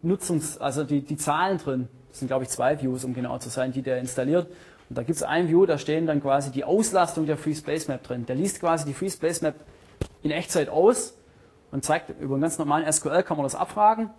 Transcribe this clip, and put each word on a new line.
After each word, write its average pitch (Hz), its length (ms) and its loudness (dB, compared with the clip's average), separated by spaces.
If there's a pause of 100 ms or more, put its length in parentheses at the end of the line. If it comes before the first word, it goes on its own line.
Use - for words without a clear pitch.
Nutzungs-, 170 540 0
also 143 240 -2
die, 143 200 0
die 147 140 -6
Zahlen 170 420 0
drin. 127 300 -2 (200)
Das - 120 -14
sind, 131 80 -4
glaub 131 140 0
ich, 127 60 -8
zwei 139 320 0
Views, 127 240 -2
um 127 100 -4
genau 127 240 -6
zu 127 100 -10
sein, 127 240 -2
die 131 100 -4
der 127 160 -2
installiert. 135 480 0 (420)
Und 120 100 -6
da 120 40 -4
gibt's 143 200 -2
ein 165 260 0
View, 175 180 8
da 156 120 2
stehen 156 280 0
dann 147 140 2
quasi 143 300 0
die 131 140 -4
Auslastung 185 640 2
der 151 100 0
Free 151 180 -2
Space 151 320 -4
Map 131 160 -4
drin. 123 240 -6
Der 127 80 -4
liest 190 240 -2
quasi 165 280 0
die 139 80 -6
Free 190 160 -4
Space 165 300 -2
Map - 140 0 (680)
in 143 80 0
Echtzeit 156 380 0
aus 208 460 4 (580)
und 139 120 -4
zeigt, - 360 -2
über 139 160 -2
einen 139 60 2
ganz 160 160 -2
normalen 151 260 0
S 151 180 0
Q 151 80 -2
L 170 140 2
kann 165 120 -2
man 147 80 0
das 135 100 -2
abfragen 214 540 2 (100)